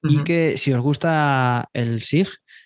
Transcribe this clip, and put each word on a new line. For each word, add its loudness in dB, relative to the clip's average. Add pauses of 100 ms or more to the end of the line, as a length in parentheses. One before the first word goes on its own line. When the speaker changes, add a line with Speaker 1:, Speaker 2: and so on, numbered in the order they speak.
Speaker 1:
Y 2
Speaker 2:
Ujú. -2
Speaker 1:
que 0
si 0
os 0
gusta 0
el -2
sig, 0 (380)